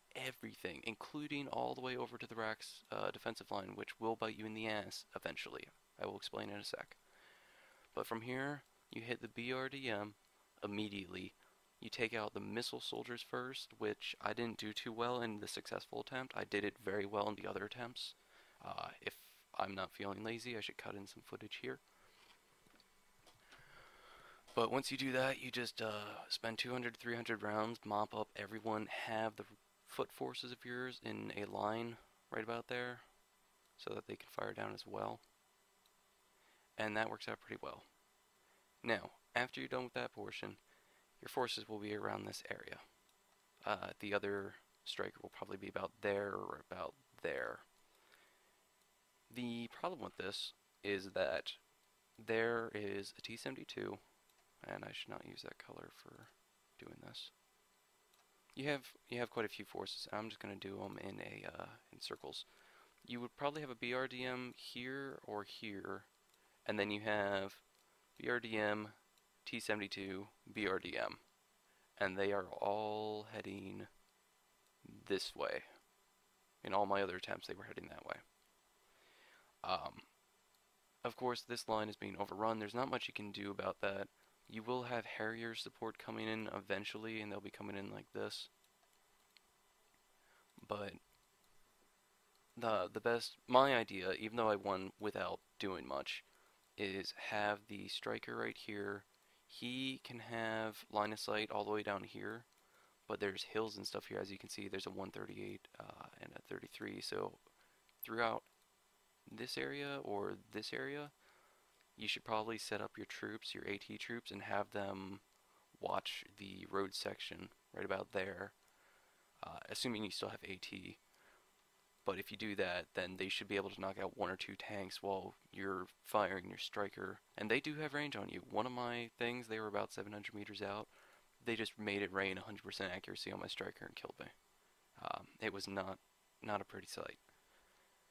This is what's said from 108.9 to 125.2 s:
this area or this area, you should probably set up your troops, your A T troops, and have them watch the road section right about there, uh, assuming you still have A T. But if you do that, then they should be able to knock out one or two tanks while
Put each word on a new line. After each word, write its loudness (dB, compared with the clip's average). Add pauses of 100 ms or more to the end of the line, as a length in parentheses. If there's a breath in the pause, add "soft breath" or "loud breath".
this -4
area 0
or 2 (160)
this -2
area, -2 (840 loud breath)
you -6
should 2
probably 4
set 0
up -4
your -6
troops, -4
your -6
A 0
T -8
troops, -4
and -6
have 2
them -2 (600 soft breath)
watch 0 (140)
the -8
road 4
section -2 (260)
right -2
about 0
there, 0 (920 loud breath)
uh, -6 (100)
assuming 2
you 0
still 0
have -8
A -6
T. -8 (1080 loud breath)
But 4
if -4
you -6
do 0
that, 2
then 0
they 2
should 0
be 4
able 4
to -8
knock 0
out -2
one 2
or 0
two -6
tanks -4
while 0 (180)